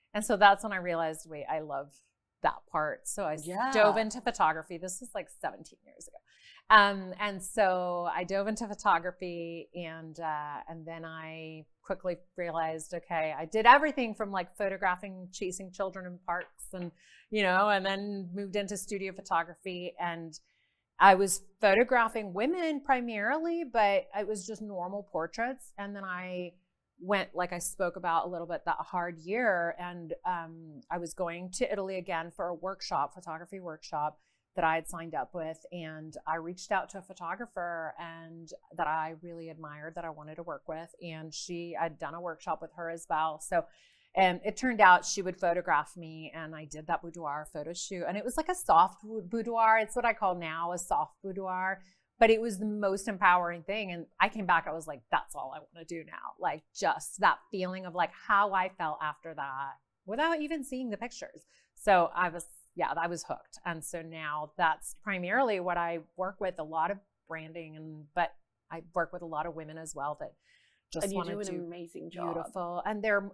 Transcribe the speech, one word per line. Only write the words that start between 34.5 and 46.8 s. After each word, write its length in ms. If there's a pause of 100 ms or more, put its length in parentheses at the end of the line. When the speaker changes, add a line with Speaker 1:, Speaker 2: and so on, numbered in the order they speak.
Speaker 1:
that 100
I 100
had 120
signed 280
up 180
with. 240 (140)
And 440 (120)
I 80
reached 360
out 200
to 80
a 20
photographer 960
and 520 (280)
that 80
I 380
really 260
admired, 460
that 100
I 60
wanted 240
to 80
work 240
with. 340
And 320
she, 480
I'd 160
done 160
a 80
workshop 400
with 140
her 160
as 180
well. 300
So, 260 (520)
um, 260
it 140
turned 240
out 240
she 160
would 180
photograph 560
me, 400
and 180
I 120
did 220